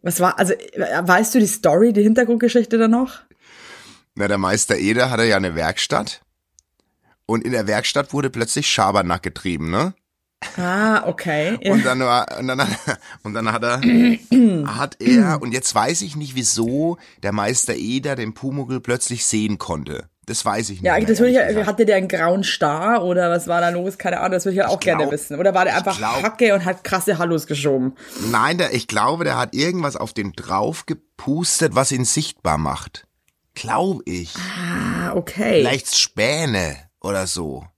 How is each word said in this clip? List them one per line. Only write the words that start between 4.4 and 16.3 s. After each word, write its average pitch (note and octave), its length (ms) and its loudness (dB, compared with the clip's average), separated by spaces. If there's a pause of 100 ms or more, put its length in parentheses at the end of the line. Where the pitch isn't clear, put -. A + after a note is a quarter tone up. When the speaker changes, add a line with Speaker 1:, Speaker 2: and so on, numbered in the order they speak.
Speaker 2:
Eder A2+ 320 2
hatte A2+ 140 2
ja A2 120 4
eine F#2 200 -2
Werkstatt. F2 640 -2 (1040)
Und A2+ 200 -2
in B2+ 80 -4
der A2 140 -2
Werkstatt A#2+ 460 -2
wurde C#3 180 -2
plötzlich A#2 400 -4
Schabernack F#2+ 540 2
getrieben, E2 460 -6
ne? C#3 240 -2 (640)
Speaker 1:
Ah, G3+ 500 0
okay. E3+ 540 -4
Ja. G3 100 2
Speaker 2:
Und - 120 4
dann B2+ 160 0
war, B2 380 0
und B2+ 80 -6
dann, C3 140 -2
<laughs> - 640 -4
und G#2+ 100 -8
dann A2 160 -2
hat A2+ 140 -2
er, A#2+ 160 0
Speaker 1:
<clears throat> A#3 960 4
Speaker 2:
hat D3 240 -6
er, A3+ 420 4
und A#2 100 -6
jetzt B2+ 220 -4
weiß C3+ 280 0
ich E3 120 -10
nicht, C#3+ 220 -8